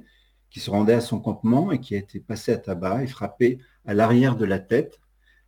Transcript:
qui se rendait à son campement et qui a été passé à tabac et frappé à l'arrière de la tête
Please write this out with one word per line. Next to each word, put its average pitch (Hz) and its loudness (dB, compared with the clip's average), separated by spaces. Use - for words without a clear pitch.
qui - -18
se - -10
rendait 104 2
à 117 2
son 113 -4
campement 127 0
et 127 -4
qui - -8
a 101 -4
été 98 -10
passé - -6
à 110 0
tabac 95 -4
et 123 -6
frappé 123 -2
à 104 -6
l'arrière 120 4
de 110 0
la 95 -2
tête - -2